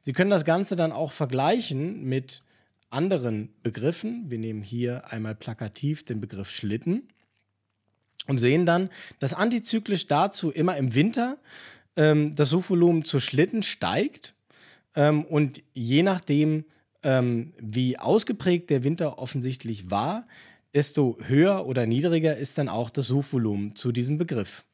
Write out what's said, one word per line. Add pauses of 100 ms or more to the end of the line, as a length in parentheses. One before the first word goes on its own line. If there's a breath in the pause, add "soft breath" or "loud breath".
Sie
können
das
Ganze
dann
auch
vergleichen
mit (480)
anderen (120)
Begriffen.
Wir
nehmen
hier
einmal
plakativ
den
Begriff
Schlitten (1200)
und
sehen
dann, (300 loud breath)
dass
antizyklisch
dazu
immer
im
Winter, (580 loud breath)
ähm,
das
Suchvolumen
zu
Schlitten
steigt, (640 soft breath)
ähm,
und (120)
je
nachdem, (380 soft breath)
ähm,
wie
ausgeprägt
der
Winter
offensichtlich
war, (480 loud breath)
desto
höher
oder
niedriger
ist
dann
auch
das
Suchvolumen
zu
diesem
Begriff.